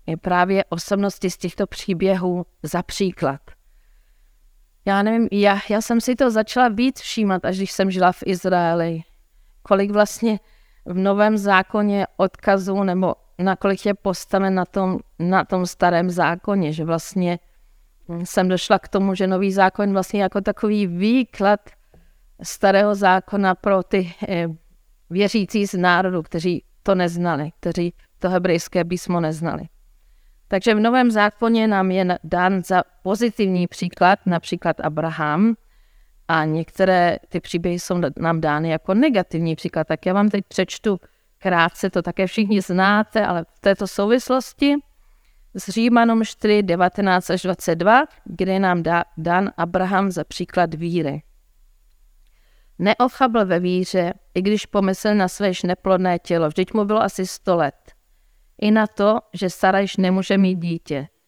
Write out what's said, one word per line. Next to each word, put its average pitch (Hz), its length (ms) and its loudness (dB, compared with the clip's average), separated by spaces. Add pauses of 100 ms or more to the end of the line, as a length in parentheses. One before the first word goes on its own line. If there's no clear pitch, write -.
eh, 160 80 -4
právě 180 520 2
osobnosti 196 640 -4
z - 60 -10
těchto 185 300 -4
příběhů 180 800 -2 (160)
za 175 200 -4
příklad. 160 580 -4 (1400)
Já 196 180 2
nevím, 226 300 2
já, 202 260 4 (100)
já 208 120 0
jsem 233 200 0
si 247 160 -2
to 262 140 2
začala 220 380 2
víc 240 320 0
všímat, 196 440 -2
až 185 120 -2
když 190 160 -4
jsem 190 180 0
žila 180 220 2
v - 140 -14
Izraeli. 170 760 0 (600)
Kolik 202 280 2
vlastně 208 500 0 (440)
v 180 100 -10
Novém 202 440 2
zákoně 202 680 0 (100)
odkazů, 196 680 0
nebo 185 320 0 (280)
nakolik 190 440 -2
je 202 80 0
postaven 190 600 -2
na 180 100 0
tom, 190 340 -4 (200)
na 175 260 0
tom 185 220 -2
Starém 175 440 0
zákoně, 175 640 -2
že 156 120 -6
vlastně, 175 540 -4 (680)
hm, 170 180 -10
jsem 185 220 0
došla 185 300 0
k - 100 -12
tomu, 196 260 0
že 185 120 -2
Nový 190 260 0
zákon 196 400 0
vlastně 196 300 -2
jako 190 180 -2
takový 208 460 -2
výklad 208 760 0 (840)
Starého 196 520 2
zákona 190 600 2
pro 190 280 0
ty, 180 320 -4 (140)
eh, 170 200 -4 (640)
věřící 202 560 0
z - 80 -10
národu, 180 480 2
kteří 170 420 -4 (180)
to - 120 2
neznali, 170 560 -2 (100)
kteří 175 340 -4 (240)
to 180 100 -2
hebrejské 180 560 0
písmo 175 360 -2
neznali. 160 480 -4 (800)
Takže 208 260 2
v 214 60 2
Novém 240 300 4
zákoně 220 580 2
nám 190 220 2
je 185 140 0
na-, 180 200 0
dán 180 380 0
za 185 200 2 (200)
pozitivní 190 640 0
příklad, 180 600 0
například 175 540 -2
Abraham, 156 760 -2 (720)
a 160 160 2
některé 175 720 2 (120)
ty 170 120 -6
příběhy 175 380 -4
jsou 175 220 -4
d-, 147 160 0
nám 165 240 -2
dány 156 300 0
jako 165 240 -2
negativní 180 600 0
příklad. 165 300 -4
Tak 160 200 -4
já 185 80 2
vám 208 140 4
teď 202 200 -2
přečtu 190 520 -4 (400)
krátce, 180 500 0
to 175 120 -2
také 185 240 -2
všichni 202 340 0
znáte, 202 680 0
ale 170 180 -2 (100)
v - 60 -20
této 196 260 2
souvislosti 254 880 0 (800)
z 196 140 -10
Římanům 226 560 4
čtyři 208 380 2
devatenáct 185 680 0
až 180 120 -2
dvacet 175 320 -2
dva, 180 280 4 (220)
kde 185 280 -4
je 190 80 0
nám 180 220 2
dá-, 170 220 0 (120)
dán 175 400 0
Abraham 185 540 0
za 170 140 -6
příklad 175 500 -2
víry. 156 480 -4 (1600)
„Neochabl 226 680 0
ve 175 160 0
víře, 180 540 0 (200)
i 180 80 -2
když 208 240 0
pomyslel 196 480 0
na 190 140 2
své 202 200 -4
již 185 140 -4
neplodné 180 560 0
tělo, 170 300 0
vždyť 185 260 -2
mu 214 100 0
bylo 214 180 0
asi 190 240 -2
sto - 300 -2
let. 147 180 -2 (840)
I 208 100 2
na 214 160 4
to, 208 320 0 (140)
že 180 180 -4
Sara 190 280 2
již 196 180 -2
nemůže 190 420 0
mít 185 200 2
dítě. 165 500 -6 (200)